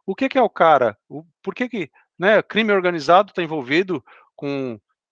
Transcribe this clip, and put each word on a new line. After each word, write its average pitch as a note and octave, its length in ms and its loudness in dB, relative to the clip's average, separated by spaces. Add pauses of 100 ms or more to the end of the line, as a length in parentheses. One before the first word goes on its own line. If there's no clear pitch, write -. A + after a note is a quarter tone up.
o F#3+ 100 -8
que C4+ 140 -4
que - 80 -8
é B3+ 60 4
o G#3 80 0
cara, C3+ 460 2 (120)
o, C#3+ 160 -18 (180)
por F#3+ 120 -12
que B3 120 -6
que, G3+ 240 -10 (280)
né, F#3+ 240 2
crime G#3+ 300 -2
organizado F3+ 600 2
tá F#3 100 -6
envolvido D#3 640 -4 (320)
com, C3+ 420 -8 (340)